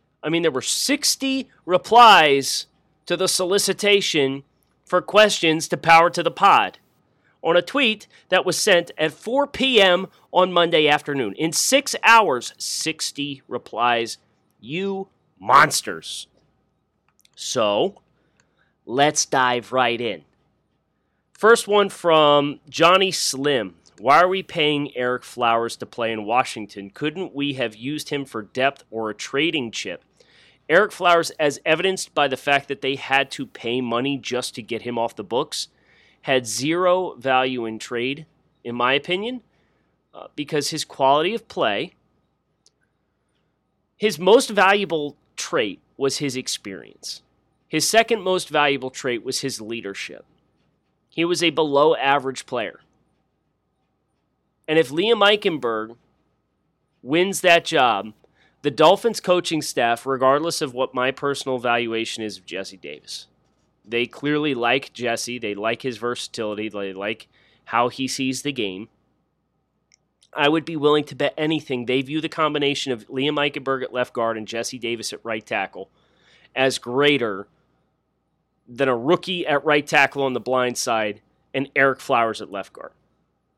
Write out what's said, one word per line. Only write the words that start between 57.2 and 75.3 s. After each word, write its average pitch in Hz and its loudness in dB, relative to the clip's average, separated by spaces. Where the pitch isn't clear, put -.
that 170 6
job, 110 2
the 143 0
Dolphins 196 4
coaching 170 0
staff, 120 -2
regardless 135 0
of 135 -6
what 127 -4
my 127 0
personal 135 -6
valuation 113 -2
is 101 -8
of 90 -20
Jesse 95 -10
Davis, - -16
they 120 -2
clearly 147 -2
like 120 -2
Jesse. 120 -6
They 110 -6
like 110 -4
his 120 -8
versatility. 107 -6
They 98 -8
like 101 -8
how 120 2
he 131 -6
sees 131 -4
the 147 -6
game. 104 -8
I 147 2
would 160 0
be 170 -8
willing 147 2
to 139 -16
bet 143 -2
anything 147 -4
they 127 0
view 143 -6
the 156 -4
combination 143 -2
of 110 -8
Liam 143 -4
Eichenberg 135 -4
at - -10
left 123 -4
guard 113 -2
and 107 -10
Jesse 117 -8
Davis 117 -8
at - -16
right 113 -8